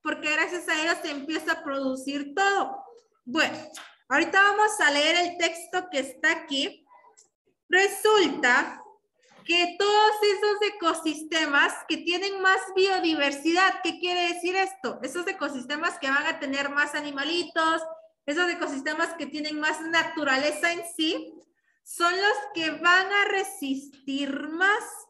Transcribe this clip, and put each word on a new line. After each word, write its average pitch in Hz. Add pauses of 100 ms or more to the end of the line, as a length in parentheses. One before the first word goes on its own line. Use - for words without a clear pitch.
Porque 302
gracias 339
a 311
ellos 339
se 320
empieza 302
a 320
producir 277
todo. 392 (400)
Bueno, 277 (520)
ahorita 320
vamos 415
a 302
leer 302
el 349
texto 339
que 277
está 311
aquí. 302 (840)
Resulta 359 (640)
que 349
todos 415 (100)
esos 415
ecosistemas 320 (140)
que 320
tienen 370
más 381 (160)
biodiversidad, 349
¿qué 330
quiere 349
decir 349
esto? 381
Esos 339
ecosistemas 302
que 269
van 285
a 320
tener 277
más 294
animalitos, 320 (440)
esos 339
ecosistemas 311
que 294
tienen 302
más 311
naturaleza 311
en 339 (120)
sí, 320 (480)
son 339
los 403 (160)
que 320
van 359
a 403
resistir 277
más. 392 (260)